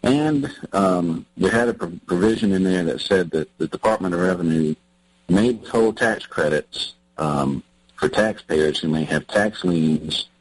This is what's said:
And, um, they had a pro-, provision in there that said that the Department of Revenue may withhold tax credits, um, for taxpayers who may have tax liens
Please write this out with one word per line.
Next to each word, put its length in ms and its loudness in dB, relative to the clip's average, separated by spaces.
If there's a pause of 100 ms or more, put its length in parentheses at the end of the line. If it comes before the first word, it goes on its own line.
And, 480 2 (220)
um, 540 0 (100)
they 140 2
had 180 2
a 60 0
pro-, 180 -8 (160)
provision 460 2
in 100 2
there 220 2
that 160 -4
said 300 0
that 260 -2
the 100 -4
Department 480 -2
of 60 0
Revenue 520 0 (540)
may 240 4
withhold 460 0
tax 280 0
credits, 680 -4 (240)
um, 460 -2 (340)
for 100 0
taxpayers 720 0
who 80 -4
may 160 0
have 240 -4
tax 380 -2
liens 640 0 (120)